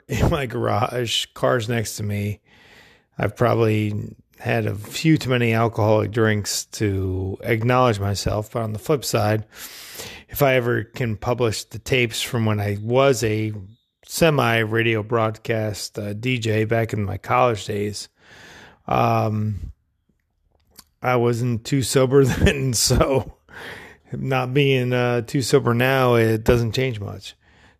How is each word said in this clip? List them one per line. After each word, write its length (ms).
<laughs> 40
in 240
my 160
garage, 880
cars 340
next 280
to 80
me. 340
I've 160
probably 800
had 280
a 100
few 420
too 120
many 240
alcoholic 580
drinks 540
to 760
acknowledge 560
myself, 540
but 100
on 120
the 40
flip 260
side, 400
if 120
I 140
ever 300
can 320
publish 480
the 160
tapes 420
from 220
when 160
I 200
was 440
a 280
semi-radio 960
broadcast, 960
uh, 160
D 240
J 260
back 280
in 120
my 140
college 480
days. 420
Um, 840
I 140
wasn't 480
too 180
sober 420
<laughs> 0
then, 480
so 640
not 420
being, 380
uh, 300
too 200
sober 320
now, 400
it 300
doesn't 280
change 280
much. 340